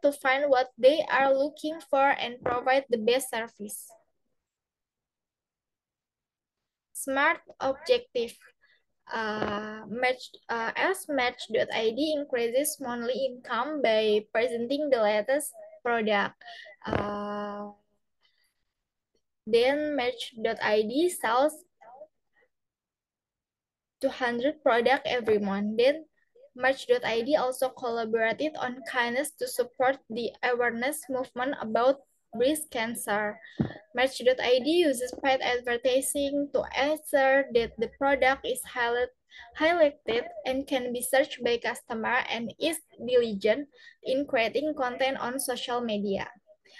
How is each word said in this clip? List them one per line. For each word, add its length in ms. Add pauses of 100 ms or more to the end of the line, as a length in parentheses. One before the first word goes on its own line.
to 80
find 400
what 160 (100)
they 300
are 240
looking 480
for 320
and 320
provide 480
the 80
best 320
service. 560 (3000)
Smart 480 (240)
objective. 720 (720)
Uh, 800
match, 480 (160)
uh, 240
as 320
Match 400
dot 240
I 240
D 160
increases 720
monthly 480
income 500
by 540
presenting 560
the 80
latest 560 (240)
product. 560 (500)
Uh, 840 (1800)
then 480
Match 400
dot 240
I 240
D 240
sells 480 (2500)
two 80
hundred 480
product 480
every 320
month. 400
Then 240 (480)
Match 400
dot 160
I 160
D 160
also 320
collaborated 880
on 320
kindness 480
to 80
support 640
the 320
awareness 640
movement 560
about 400 (320)
breast 340
cancer. 680 (560)
Match 260
dot 160
I 220
D 260
uses 240 (140)
paid 180
advertising 1120
to 80 (160)
ensure 800
that 240
the 180
product 480
is 160
highlight-, 540 (420)
highlighted 720 (180)
and 220
can 260
be 80
searched 400
by 160
customer 720
and 320
is 160 (240)
diligent 680 (340)
in 240
creating 500
content 400
on 220
social 420
media. 480 (500)